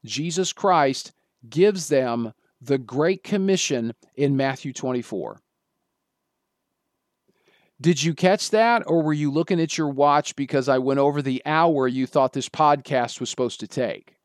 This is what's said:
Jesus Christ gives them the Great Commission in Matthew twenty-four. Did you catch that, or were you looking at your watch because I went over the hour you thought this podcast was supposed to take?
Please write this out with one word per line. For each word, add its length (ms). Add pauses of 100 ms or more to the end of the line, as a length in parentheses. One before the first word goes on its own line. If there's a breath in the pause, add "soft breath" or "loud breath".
Jesus 480
Christ 580 (380)
gives 380
them 440 (300)
the 160
Great 460
Commission 680 (220)
in 240
Matthew 340
twenty-four. 680 (2500)
Did 240
you 120
catch 360
that, 360
or 160
were 100
you 180
looking 300
at 160
your 140
watch 460
because 320
I 100
went 220
over 200
the 240
hour 420
you 200
thought 260
this 160
podcast 720
was 80
supposed 320
to 80
take? 560